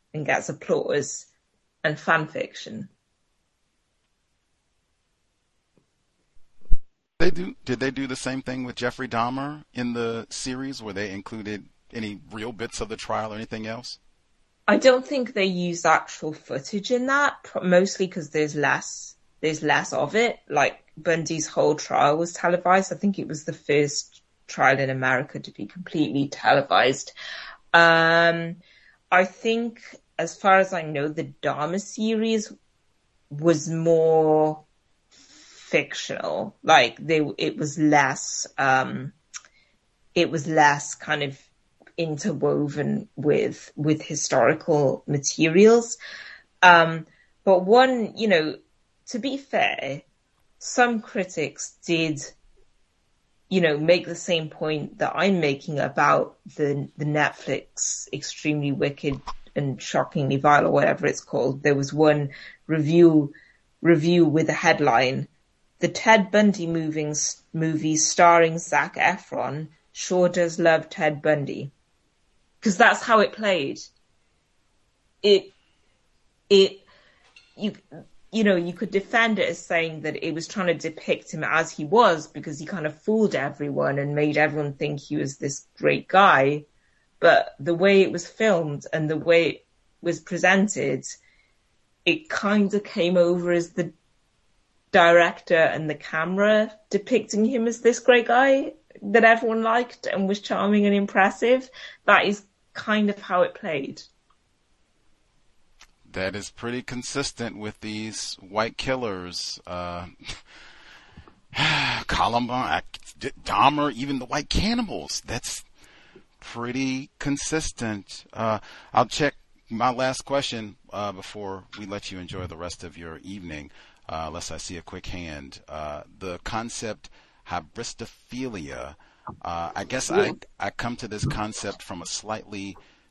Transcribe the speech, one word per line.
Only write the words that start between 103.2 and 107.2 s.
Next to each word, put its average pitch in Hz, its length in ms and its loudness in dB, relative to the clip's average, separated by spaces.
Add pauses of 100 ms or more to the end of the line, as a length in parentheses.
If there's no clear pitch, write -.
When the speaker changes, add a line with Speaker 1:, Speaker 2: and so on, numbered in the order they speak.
Speaker 1:
it - 100 -4
played. 147 480 -8 (2000)
Speaker 2:
That 92 220 -6
is 101 140 -12
pretty 120 320 -10
consistent 123 760 -8